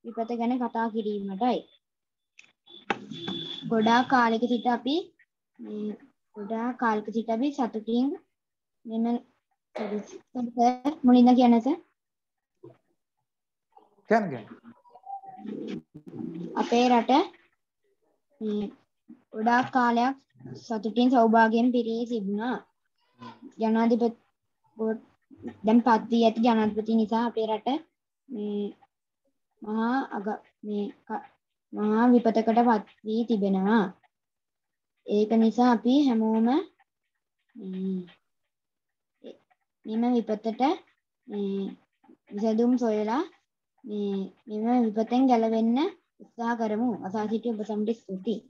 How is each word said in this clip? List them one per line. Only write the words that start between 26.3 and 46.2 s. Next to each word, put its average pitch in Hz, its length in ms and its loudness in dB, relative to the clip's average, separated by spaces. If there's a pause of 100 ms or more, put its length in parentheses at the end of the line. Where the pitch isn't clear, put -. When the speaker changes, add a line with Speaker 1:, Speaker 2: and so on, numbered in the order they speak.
Speaker 1:
ජනාධිපති 220 540 2
නිසා 226 300 0
අපේ 226 200 -4
රට, 220 220 -4 (600)
මේ, 208 380 -6 (960)
මහා 226 320 -2 (160)
අග-, 208 340 -8 (180)
මේ, 208 220 -6 (200)
ක-, 214 220 -10 (460)
මහා 214 380 2
විපතකට 226 380 2 (100)
පත් 233 280 2 (180)
වී 220 220 -2
තිබෙනවා. 196 580 2 (1200)
ඒක 214 240 2
නිසා 226 420 4
අපි 240 280 2
හැමෝම, 226 480 2 (1040)
මේ, 190 520 -8 (1800)
මෙම 233 260 -2
විපතට, 220 500 -2 (640)
මේ, 196 500 -6 (540)
විසඳුම් 226 480 0
සොයලා, 220 440 -2 (640)
මේ, 202 480 -6 (120)
මෙම 226 400 0
විපතෙන් 226 440 0
ගැලවෙන්න 226 500 2 (400)
උත්සාහ 233 380 -6